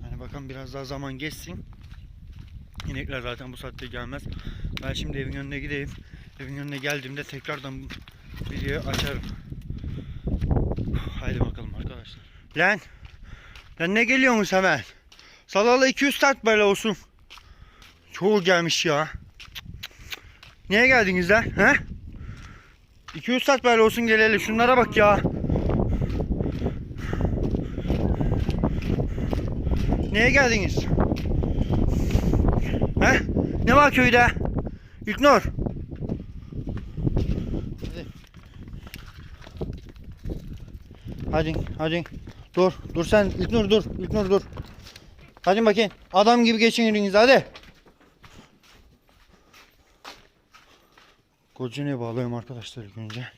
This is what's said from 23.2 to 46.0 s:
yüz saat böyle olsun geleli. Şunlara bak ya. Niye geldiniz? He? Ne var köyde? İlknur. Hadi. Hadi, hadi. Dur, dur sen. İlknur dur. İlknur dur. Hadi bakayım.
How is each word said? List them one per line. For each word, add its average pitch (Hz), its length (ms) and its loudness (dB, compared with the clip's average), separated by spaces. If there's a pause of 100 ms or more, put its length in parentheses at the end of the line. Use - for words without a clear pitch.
yüz 254 120 0
saat 277 200 4
böyle 233 180 6
olsun 220 260 4
geleli. 220 320 4
Şunlara 240 380 4
bak 226 200 2
ya. 208 220 6 (4000)
Niye 226 180 4
geldiniz? 233 560 2 (2250)
He? 240 200 6 (440)
Ne 240 120 4
var 285 160 8
köyde? 247 360 6 (800)
İlknur. 240 360 6 (2500)
Hadi. 170 200 -10 (3250)
Hadi, 160 220 -2 (240)
hadi. 160 260 -2 (540)
Dur, 180 160 4 (200)
dur 165 120 -2
sen. 208 200 4
İlknur 190 440 0
dur. 208 140 4 (160)
İlknur 190 300 -2
dur. 196 120 4 (1000)
Hadi 226 240 4
bakayım. 208 260 4 (220)